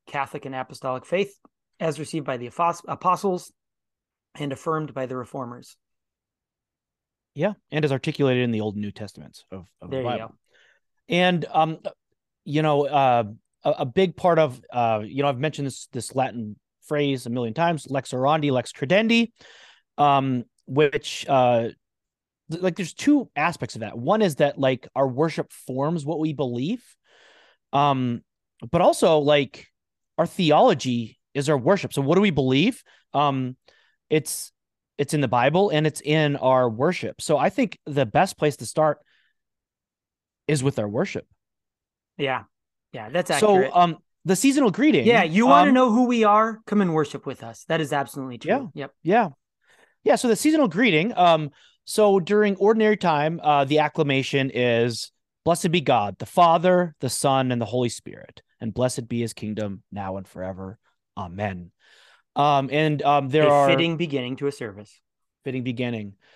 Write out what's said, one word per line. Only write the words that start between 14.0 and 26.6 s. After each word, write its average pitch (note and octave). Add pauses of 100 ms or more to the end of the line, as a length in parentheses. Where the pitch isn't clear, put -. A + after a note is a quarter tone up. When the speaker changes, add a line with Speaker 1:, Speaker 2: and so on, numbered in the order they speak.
Speaker 2:
part E3+
of, C3 (100)
uh, A2+
you C3+
know, C#3+
I've B2+
mentioned D3
this, -
this -
Latin A#2 (320)
phrase C#3+
a A#2+
million A#2+
times, E3
"Lex C3+
orandi, C#3+
lex B2+
credendi," A3 (680)
um, C3+ (220)
which, C#3+
uh, B2 (840)
th-, E3
like, F3+
there's E3+
two C#4+
aspects D3+
of A2
that. G#2+
One F3
is E3+
that, C#3+
like, C3
our C3+
worship D3
forms C#3
what D3+
we D#3
believe, C3+ (880)